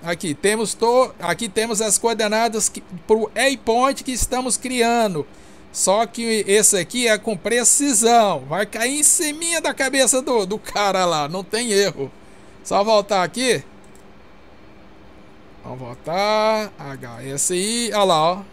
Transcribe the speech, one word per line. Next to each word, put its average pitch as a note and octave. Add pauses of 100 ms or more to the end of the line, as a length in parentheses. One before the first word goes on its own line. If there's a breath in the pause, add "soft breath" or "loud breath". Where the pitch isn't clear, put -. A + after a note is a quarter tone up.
Aqui E3+
temos G#3
to-, A#3
aqui G3
temos A3
as A3
coordenadas A3
que, - (260)
pro A3
waypoint B3+
que B3+
estamos B3+
criando. A#3 (460 loud breath)
Só G#3
que A3+
esse G#3
aqui A#3+
é G#3+
com G#3
precisão. A3+
Vai D3+
cair A#3+
em -
ciminha E4
da D#4
cabeça C4
do, A#3+
do G3+
cara G3
lá. D3+
Não F#3
tem A#3
erro. F3+ (500 loud breath)
Só F#3+
voltar G3+
aqui. G#3+ (2000)
Vamos B2+
voltar. G#3
H B2+
S C#3
I. A3
Olha G#3
lá, E3
ó. F#3+ (120)